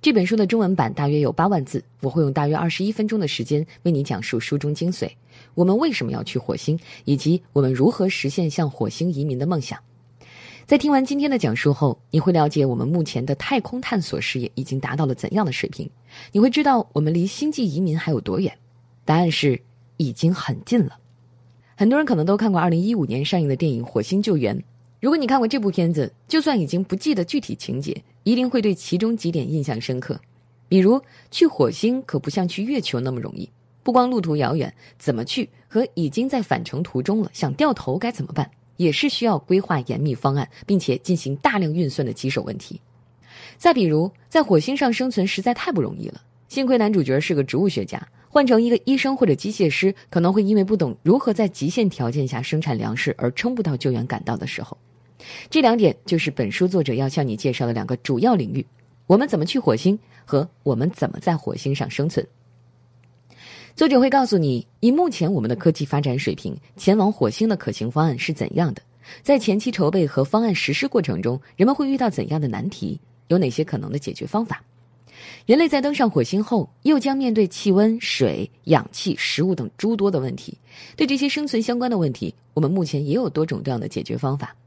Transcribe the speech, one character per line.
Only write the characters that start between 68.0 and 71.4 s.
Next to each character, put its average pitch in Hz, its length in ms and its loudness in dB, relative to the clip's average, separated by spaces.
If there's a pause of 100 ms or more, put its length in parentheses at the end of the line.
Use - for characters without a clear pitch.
案 127 140 0
是 - 140 -4
怎 - 220 -6
样 151 180 0
的； - 80 -14 (420)
在 277 160 4
前 208 180 0
期 226 140 -2
筹 160 180 2
备 180 160 2
和 135 180 0
方 214 200 2
案 214 100 2
实 143 200 -2
施 277 140 -2
过 240 140 0
程 98 200 -4
中， 123 200 -2 (140)